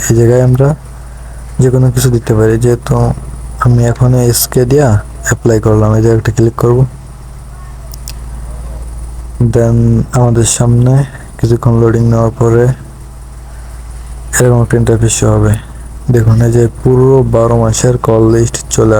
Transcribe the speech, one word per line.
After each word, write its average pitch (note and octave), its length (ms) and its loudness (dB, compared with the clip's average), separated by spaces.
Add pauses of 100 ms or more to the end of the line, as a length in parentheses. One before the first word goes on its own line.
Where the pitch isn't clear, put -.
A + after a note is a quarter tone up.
এই A#2+ 120 2
জায়গায় B2 300 4
আমরা C3 200 2 (960)
যে B2+ 120 4
কোনো C3 200 2
কিছু B2 220 0
দিতে A2+ 220 -2
পারি, A2 160 2 (100)
যেহেতু A#2+ 300 0 (680)
আমি A#2+ 160 4 (120)
এখন B2 180 2 (200)
এসকে - 320 0 (100)
দিয়া C#3+ 160 4 (380)
অ্যাপ্লাই A2+ 400 0
করলাম, G#2+ 320 2
এই A2 60 2
জায়গায় A2+ 160 2
একটা A2 160 -2
ক্লিক A#2 260 2
করব। A#2+ 160 2 (2750)
Then A#2 220 2 (420)
আমাদের A#2 280 2 (100)
সামনে A#2+ 360 2 (460)
কিছুক্ষণ A#2 440 0
লোডিং A#2 300 2
নেওয়ার A2+ 280 2
পরে A#2 240 4 (1700)
এরকম B2 260 4
একটা A#2+ 160 0
ইন্টারফেস A2+ 380 2
শো A2+ 160 0
হবে। G#2+ 180 2 (600)
দেখুন A2+ 220 4 (100)
এই A2+ 100 2
যে A#2 80 4 (160)
পুরো B2+ 280 4 (260)
বারো A#2 280 2
মাসের A#2+ 320 0 (120)
কল A2+ 160 4 (120)
লিস্ট A#2 220 0 (200)
চলে A2 240 4